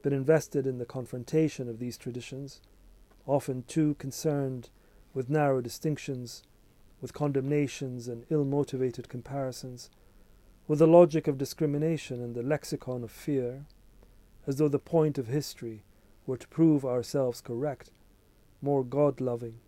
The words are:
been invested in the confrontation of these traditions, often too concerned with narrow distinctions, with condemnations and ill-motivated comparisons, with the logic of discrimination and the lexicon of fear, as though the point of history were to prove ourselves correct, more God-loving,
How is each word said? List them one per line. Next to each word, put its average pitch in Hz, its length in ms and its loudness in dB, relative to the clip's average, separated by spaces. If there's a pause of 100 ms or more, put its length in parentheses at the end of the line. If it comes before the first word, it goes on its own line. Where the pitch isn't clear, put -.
been 139 100 0
invested 139 540 2
in 127 120 -2
the 123 60 -6
confrontation 131 840 -2
of 113 100 -10
these 123 180 -8
traditions, 131 640 -10 (680)
often 131 400 0
too 151 260 2
concerned 139 760 -4 (440)
with 127 160 -4
narrow 143 300 4
distinctions, 127 800 -6 (580)
with 123 120 -10
condemnations 135 960 -2
and 117 200 -10
ill-motivated 139 800 0
comparisons, 127 800 -8 (760)
with 151 140 2
the 160 80 10
logic 165 400 8
of 139 100 -2
discrimination 143 800 -2
and 120 140 -8
the 120 80 -4
lexicon 127 640 -4
of 107 80 -12
fear, 135 540 -4 (800)
as 139 80 -2
though 151 120 4
the 143 120 2
point 156 360 2
of 123 120 -4
history 117 560 -6 (420)
were 131 100 -4
to - 120 -18
prove 156 360 4
ourselves 127 560 0
correct, 127 520 -6 (720)
more 139 200 2
God-loving, 123 840 0